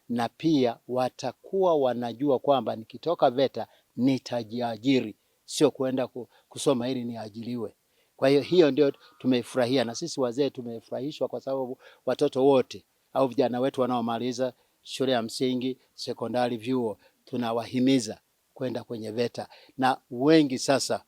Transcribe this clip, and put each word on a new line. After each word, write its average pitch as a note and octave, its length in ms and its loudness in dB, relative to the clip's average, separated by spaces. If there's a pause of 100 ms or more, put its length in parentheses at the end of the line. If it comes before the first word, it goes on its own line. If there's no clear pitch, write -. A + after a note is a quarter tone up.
na A#2 200 -2
pia C3+ 480 2 (100)
watakuwa B2+ 880 -2
wanajua A#2+ 640 0
kwamba A#2+ 360 2
nikitoka C3+ 560 0
veta A#2+ 360 -2 (280)
nitajiajiri, A#2+ 1200 -2 (300)
sio C#3+ 260 2
kwenda C3 360 -2
ku-, A#2 200 -14 (220)
kusoma B2+ 400 0
ili B2+ 140 -4
niajiriwe. A2+ 720 -8 (420)
Kwa C3+ 120 4
hiyo, C#3 120 6
hiyo D3+ 300 6
ndio C#3 200 4
tumefurahia, B2+ 920 0
na A2+ 120 -4
sisi D#3+ 260 -8
wazee B2+ 280 0
tumefurahishwa B2 800 -8
kwa A#2+ 140 -8
sababu C3+ 360 -6 (280)
watoto C3 400 0
wote C3 400 4 (280)
au C3+ 140 2
vijana A#2+ 320 0
wetu C3+ 220 -2
wanaomaliza A#2+ 720 -2 (280)
shule - 300 -4
ya A#2+ 100 2
msingi, B2+ 560 -4 (180)
sekondari, A#2+ 640 -4
vyuo, A#2 400 -4 (280)
tunawahimiza A#2 960 0 (340)
kwenda B2 300 -8
kwenye A2 280 -10
veta. A#2 360 -6 (300)
Na C3 200 2 (140)
wengi C3+ 480 4
sasa B2 480 0